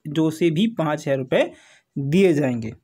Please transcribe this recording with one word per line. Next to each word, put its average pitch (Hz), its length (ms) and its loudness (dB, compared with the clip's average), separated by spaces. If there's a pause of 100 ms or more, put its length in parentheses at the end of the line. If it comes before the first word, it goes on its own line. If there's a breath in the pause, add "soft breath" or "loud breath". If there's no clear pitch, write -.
जो 160 200 0
उसे 160 220 0
भी 170 180 0
पाँच 156 340 -2
हज़ार 139 160 -2
रुपये 196 340 0 (460 loud breath)
दिए 165 360 4
जाएंगे 123 400 -2 (100)